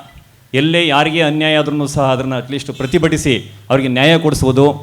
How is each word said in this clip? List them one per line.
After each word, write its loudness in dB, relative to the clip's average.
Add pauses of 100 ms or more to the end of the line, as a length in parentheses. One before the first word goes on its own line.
(540)
ಎಲ್ಲೇ 0
ಯಾರಿಗೇ 2
ಅನ್ಯಾಯ 0
ಆದ್ರೂ -2
ಸಹ 0
ಅದನ್ನು -2
ಅಟ್ಲೀಸ್ಟ್ -8
ಪ್ರತಿಭಟಿಸಿ -2 (160)
ಅವರಿಗೆ 0
ನ್ಯಾಯ 4
ಕೊಡಿಸುವುದು 2 (100)